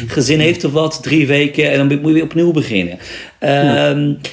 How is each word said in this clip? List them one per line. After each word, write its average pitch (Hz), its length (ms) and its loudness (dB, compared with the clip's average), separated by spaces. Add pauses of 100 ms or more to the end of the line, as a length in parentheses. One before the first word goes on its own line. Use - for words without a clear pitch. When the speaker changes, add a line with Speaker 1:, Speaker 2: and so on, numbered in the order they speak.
Speaker 1:
gezin 139 320 0
heeft 170 240 0
er 156 80 0
wat, 156 320 -2
drie 139 240 2
weken 147 440 0
en 139 60 0
dan 139 100 2
be-, 143 80 2
moet 147 120 -2
je 156 60 4
weer 160 100 2
opnieuw 170 280 0
beginnen. 95 460 -2 (440)
Speaker 2:
Ja. 143 480 2
Speaker 1:
Ehm, 147 240 0 (200)